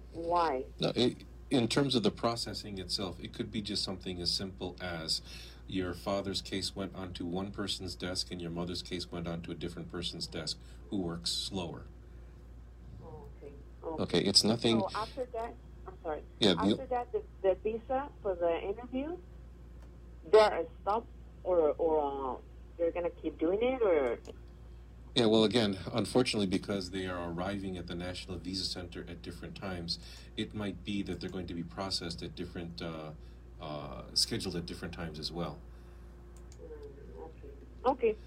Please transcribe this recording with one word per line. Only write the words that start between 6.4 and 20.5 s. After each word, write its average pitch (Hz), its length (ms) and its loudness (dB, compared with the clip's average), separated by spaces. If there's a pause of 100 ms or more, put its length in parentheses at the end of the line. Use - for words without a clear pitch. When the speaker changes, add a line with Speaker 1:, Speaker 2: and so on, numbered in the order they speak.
Speaker 2:
case - 320 -2
went 95 220 -4
onto 92 280 -6
one 95 280 -2
person's 95 420 -2
desk 92 380 -2
and 90 100 -4
your 85 80 -4
mother's 87 320 -2
case - 300 -6
went 85 160 -4
onto 85 240 -4
a - 20 -6
different 85 340 -6
person's - 380 -4
desk - 320 -4 (300)
who 107 80 -2
works 85 340 0
slower. - 520 -2 (1200)
Speaker 1:
Okay. 151 520 -12 (320)
Okay. 160 180 -2
Speaker 2:
Okay, 90 200 4
it's 98 200 6
nothing 113 380 6
Speaker 1:
So 95 160 2
after 226 280 -2 (100)
that, 233 200 -2 (320)
I'm - 160 -10
sorry. 156 200 -2 (180)
Speaker 2:
Yeah, 170 140 8
the 196 180 6
Speaker 1:
After - 140 0
that, 240 260 -2
the, 202 100 2 (200)
the 190 200 8
visa 262 460 0 (140)
for 190 120 2
the 170 260 2
interview, 254 560 -2 (1160)
there 208 300 10